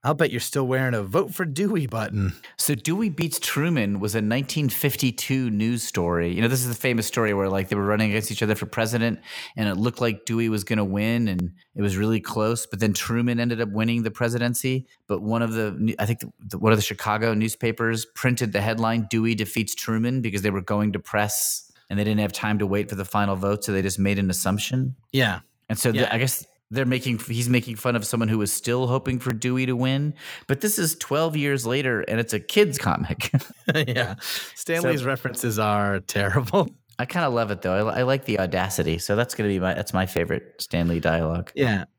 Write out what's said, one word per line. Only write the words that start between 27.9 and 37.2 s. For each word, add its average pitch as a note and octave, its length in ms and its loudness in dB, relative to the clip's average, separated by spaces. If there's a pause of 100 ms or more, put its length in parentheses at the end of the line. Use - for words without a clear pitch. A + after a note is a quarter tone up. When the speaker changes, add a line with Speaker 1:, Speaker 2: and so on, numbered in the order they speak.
Speaker 2:
of G#2+ 100 0
someone A2+ 240 0
who A2 100 2
was G2+ 120 0
still B2 380 0
hoping B2+ 320 0
for B2+ 120 -2
Dewey B2+ 340 0
to B2+ 100 0
win. C3+ 360 0 (360)
But - 120 2
this G#3 180 0
is D#3+ 180 0
twelve D#3 400 0
years C#3 300 0
later, B2+ 420 0
and A2 100 0
it's A#2 140 -2
a G#2+ 80 -2
kid's F3+ 380 2
comic. - 520 -2 (160)
<laughs> - 200 -20
Speaker 1:
<laughs> - 80 0 (120)
Yeah. A#2 280 -2 (420)
Stan E3 260 -2
Speaker 2:
So C3 60 2
Speaker 1:
Lee's C3 160 0
references B2 540 -2
are G#2 420 2
terrible. A#2 680 0 (300)
Speaker 2:
I B2+ 80 -2
kinda E3+ 220 -2